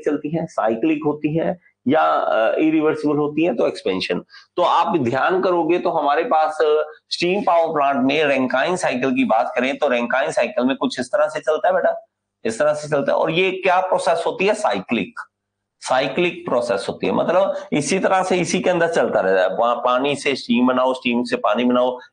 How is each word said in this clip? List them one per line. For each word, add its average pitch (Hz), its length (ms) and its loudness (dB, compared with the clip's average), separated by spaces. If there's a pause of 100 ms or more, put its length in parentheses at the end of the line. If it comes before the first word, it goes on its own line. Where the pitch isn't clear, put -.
चलती 151 300 -2
हैं, 165 100 -4
cyclic 123 600 -2
होती 151 320 -2
हैं 175 220 -2 (280)
या, 156 140 4
अ, 135 540 2
irreversible 156 640 2
होती 147 260 0
हैं, 175 120 0
तो 165 120 0
expansion। 92 520 -4 (360)
तो 175 60 0
आप 170 360 2
ध्यान 139 440 0
करोगे 175 380 2
तो 180 100 -2
हमारे 151 340 0
पास, 156 380 0
अ, 151 220 2 (260)
steam 180 320 -2
power 165 320 2
plant 139 240 0
में 139 260 2
rankine 139 520 0
cycle 135 360 -2
की 131 140 0
बात 110 300 0
करें 131 220 -2
तो 147 100 0
rankine 127 440 0
cycle 123 340 0
में 135 100 0
कुछ 131 240 -4
इस 123 80 -6
तरह 151 200 0
से 151 120 -8
चलता 156 280 0
है 185 60 4
बेटा, 165 320 0 (380)
इस 113 160 -4
तरह 151 140 2
से 151 160 -8
चलता 139 220 0
है। - 60 2
और 160 140 0
ये 185 200 2
क्या 185 300 0
process 185 440 0
होती 165 200 -2
है, 208 80 2
cyclic, 101 680 -4 (600)
cyclic 147 680 -2
process 117 400 -2
होती - 180 -4
है, 98 60 0
मतलब 175 600 0
इसी 165 260 0
तरह 185 240 2
से 185 140 0
इसी 180 220 -2
के - 100 0
अंदर 170 240 2
चलता 113 260 2
रहता 95 240 4
है, 92 60 2
पा-, 120 360 0
पानी 131 300 0
से 139 200 -2
steam 120 320 0
बनाओ, 127 260 2
steam 123 300 -2
से 120 120 -4
पानी 113 280 0
बनाओ, 123 360 2 (140)